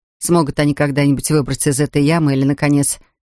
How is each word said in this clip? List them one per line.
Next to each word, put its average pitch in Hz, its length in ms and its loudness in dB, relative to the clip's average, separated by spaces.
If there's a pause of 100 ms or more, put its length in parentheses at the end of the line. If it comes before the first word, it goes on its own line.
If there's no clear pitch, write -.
(200)
смогут 165 400 0
они 147 140 2
когда-нибудь 143 580 0
выбраться 135 380 -2
из 131 100 -2
этой 147 240 0
ямы 151 300 2
или, 135 100 0
наконец, 143 560 0 (280)